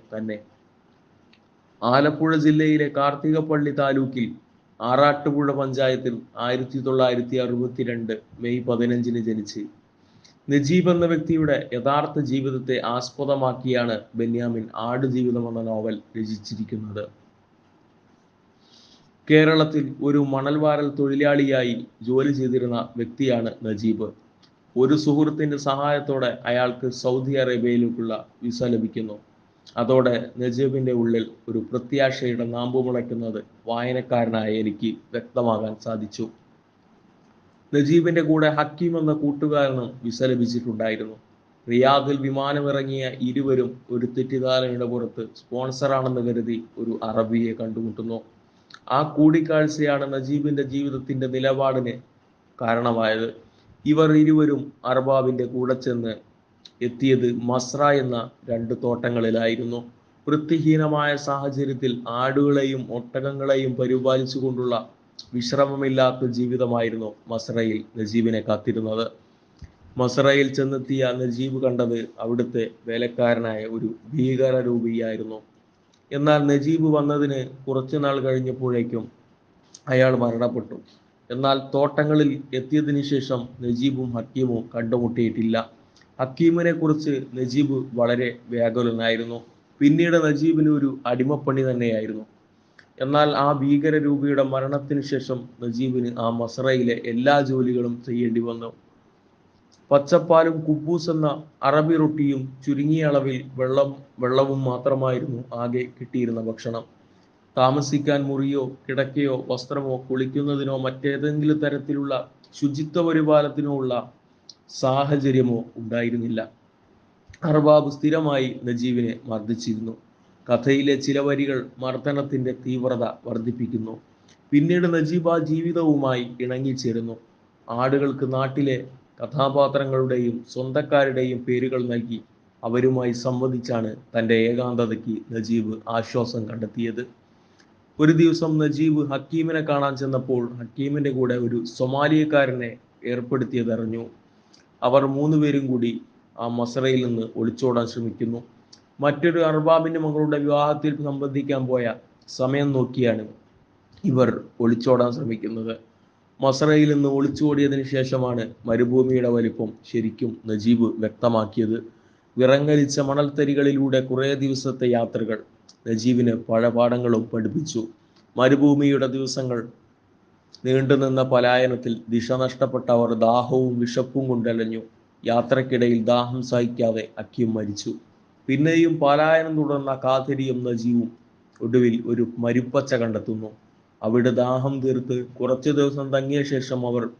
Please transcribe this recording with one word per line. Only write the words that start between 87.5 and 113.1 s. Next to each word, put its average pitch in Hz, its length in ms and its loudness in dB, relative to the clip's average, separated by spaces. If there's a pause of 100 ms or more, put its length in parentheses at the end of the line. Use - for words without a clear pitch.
വളരെ 120 360 0 (180)
വ്യാകുലനായിരുന്നു. 117 920 -2 (420)
പിന്നീട് 165 400 6
നജീബിന് 151 500 2
ഒരു 139 200 2 (140)
അടിമപ്പണി 131 600 0
തന്നെയായിരുന്നു. 110 600 -2 (760)
എന്നാൽ 147 380 2
ആ 143 160 2
ഭീകര 143 460 2
രൂപിയുടെ 143 480 2
മരണത്തിന് 135 580 -2
ശേഷം 131 340 -4 (200)
നജീബിന് 123 600 -2
ആ 117 120 -2
മസ്രയിലെ 120 720 0
എല്ലാ 127 380 2
ജോലികളും 123 600 0
ചെയ്യേണ്ടി 120 420 -2
വന്നു. 117 260 -8 (1200)
പച്ചപ്പാലും 160 680 4
കുബൂസ് 156 500 -2
എന്ന 156 180 0 (340)
അറബി 151 340 2
റൊട്ടിയും 147 440 0 (180)
ചുരുങ്ങിയ 151 500 0
അളവിൽ 135 300 0 (160)
വെള്ളം, 131 360 0 (280)
വെള്ളവും 135 460 2
മാത്രമായിരുന്നു 127 760 -2 (140)
ആകെ 120 340 -4
കിട്ടിയിരുന്ന 120 520 -4
ഭക്ഷണം. 113 440 -8 (720)
താമസിക്കാൻ 143 640 2
മുറിയോ 139 400 -2 (180)
കിടക്കയോ 135 540 -2 (100)
വസ്ത്രമോ 135 560 -4
കുളിക്കുന്നതിനോ 135 800 -2
മറ്റേതെങ്കിലും 143 800 0
തരത്തിലുള്ള 139 560 -2 (400)
ശുചിത്വ 147 480 -2
പരിപാലനത്തിനോ 151 720 4